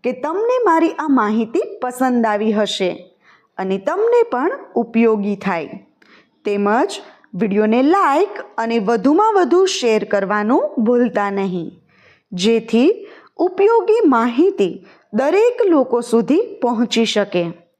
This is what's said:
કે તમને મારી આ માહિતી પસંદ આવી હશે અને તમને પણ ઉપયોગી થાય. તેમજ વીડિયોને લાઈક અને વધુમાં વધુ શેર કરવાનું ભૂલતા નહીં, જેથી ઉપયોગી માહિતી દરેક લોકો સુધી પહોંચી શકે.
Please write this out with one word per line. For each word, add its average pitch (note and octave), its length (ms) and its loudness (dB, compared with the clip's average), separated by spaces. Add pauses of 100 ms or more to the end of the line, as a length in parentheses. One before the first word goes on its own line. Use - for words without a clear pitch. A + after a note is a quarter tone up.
કે B3 120 -4
તમને G4 520 -2
મારી E4 340 2
આ D4+ 100 -6
માહિતી A3+ 600 0 (100)
પસંદ B3 480 0
આવી G#3+ 260 0
હશે G3+ 360 0 (680)
અને F#3+ 200 -2
તમને G#4 440 0
પણ G#4+ 360 -2 (160)
ઉપયોગી A3 600 0
થાય. F#3 420 -6 (680)
તેમજ G#3 540 0 (360)
વીડિયોને G#3+ 480 0
લાઈક E4+ 520 2 (240)
અને A#3 220 -2
વધુમાં C4+ 540 2
વધુ F4+ 320 2
શેર A#3 380 0
કરવાનું G#3 720 0 (100)
ભૂલતા A3+ 460 0
નહીં, F#3+ 400 -4 (640)
જેથી A3+ 580 2 (460)
ઉપયોગી G4+ 720 2
માહિતી A#3+ 680 2 (380)
દરેક G4 540 2
લોકો C4 340 2
સુધી A#3 440 0 (160)
પહોંચી A#3 460 0
શકે. G3+ 380 -2 (360)